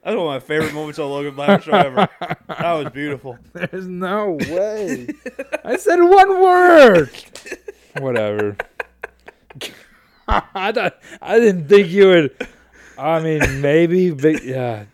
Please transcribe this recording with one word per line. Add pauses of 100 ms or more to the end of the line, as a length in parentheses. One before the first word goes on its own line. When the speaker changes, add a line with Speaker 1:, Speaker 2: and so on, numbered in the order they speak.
Speaker 1:
That's
one
of
my
favorite
moments
on
Logan
Black
show
ever.
Speaker 2:
<laughs> (300)
Speaker 1:
That
was
beautiful. (160)
Speaker 2:
There's
no
way. (300)
Speaker 1:
<laughs>
Speaker 2:
I
said
one
word. (440)
Speaker 1:
<laughs>
Speaker 2:
Whatever. (1040)
<laughs>
I
thought, (240)
I
didn't
think
you
would. (500)
I
mean,
maybe,
but
yeah.